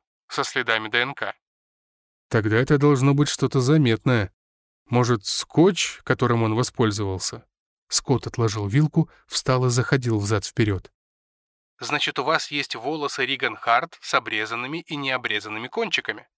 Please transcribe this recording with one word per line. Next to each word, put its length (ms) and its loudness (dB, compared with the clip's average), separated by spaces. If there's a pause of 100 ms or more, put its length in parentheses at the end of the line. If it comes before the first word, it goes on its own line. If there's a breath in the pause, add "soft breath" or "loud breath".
(280)
со 160 -2
следами 440 -2
Д 140 0
Н 120 -4
К». 200 -8 (920)
«Тогда 280 2
это 220 4
должно 340 4
быть 160 2
что-то 320 0
заметное. 720 2 (580)
Может, 340 2
скотч, 760 0
которым 400 0
он 120 0
воспользовался?» 920 -2 (440)
Скотт 380 0
отложил 400 -2
вилку, 420 2 (180 soft breath)
встал 400 0
и 40 2
заходил 480 0
взад-вперёд. 760 -2 (840)
«Значит, 400 -4
у 60 -2
вас 260 0
есть 240 -6
волосы 500 -4
Риган 320 -2
Харт 460 0
с 120 -10
обрезанными 640 -4
и 180 -10
необрезанными 720 -4
кончиками?» 580 -6 (120)